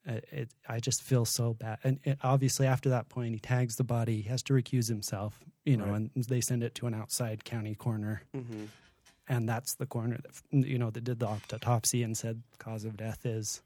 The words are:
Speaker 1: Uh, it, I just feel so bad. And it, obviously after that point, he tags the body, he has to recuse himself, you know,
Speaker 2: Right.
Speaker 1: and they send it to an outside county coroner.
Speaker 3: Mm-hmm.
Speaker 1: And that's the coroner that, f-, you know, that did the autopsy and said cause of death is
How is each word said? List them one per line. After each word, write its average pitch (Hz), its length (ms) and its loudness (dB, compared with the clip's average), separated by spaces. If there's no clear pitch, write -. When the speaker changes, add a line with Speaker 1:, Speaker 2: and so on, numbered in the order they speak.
Speaker 1:
Uh, 113 120 -4
it, 127 180 -6
I 117 140 -2
just - 200 0
feel 123 240 0
so 117 280 2
bad. 110 320 -6
And 131 180 2
it, 139 200 2
obviously 131 440 4
after 131 220 4
that 123 200 2
point, 120 260 -2
he 104 40 -6
tags 123 380 0
the 127 80 2
body, 113 360 0
he 101 80 -4
has 123 140 -2
to 139 100 2
recuse 120 360 4
himself, 104 500 -4
you 135 120 6
know, 101 80 0
Speaker 2:
Right. 104 300 0
Speaker 1:
and 127 100 0
they 123 160 0
send 120 220 0
it 117 120 -4
to 120 120 -4
an 117 60 0
outside 110 520 -4
county 107 300 -4
coroner. 107 480 -2
Speaker 3:
Mm-hmm. 117 300 -6
Speaker 1:
And 120 180 2
that's 117 280 -2
the 139 100 -4
coroner 117 320 -2
that, - 140 -12
f-, - 200 -20
you 131 280 4
know, 117 100 0
that 117 160 -8
did 120 140 -2
the 120 80 0
autopsy 113 760 2
and 113 140 -2
said 113 240 -4
cause 110 260 -8
of 110 140 -6
death 110 280 -6
is 110 400 -2